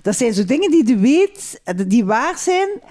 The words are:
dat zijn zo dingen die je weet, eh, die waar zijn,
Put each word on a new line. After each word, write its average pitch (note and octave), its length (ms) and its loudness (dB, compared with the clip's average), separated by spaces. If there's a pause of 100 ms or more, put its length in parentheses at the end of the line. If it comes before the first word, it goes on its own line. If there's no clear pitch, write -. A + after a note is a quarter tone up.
dat G3 160 -2
zijn A#3 160 0
zo G3 120 0
dingen D4+ 260 0
die D#4 160 4
je A#3 100 4
weet, D4+ 640 0
eh, F3+ 120 -8 (120)
die G#3 180 2
waar B3+ 320 -2
zijn, F#4 320 -2 (220)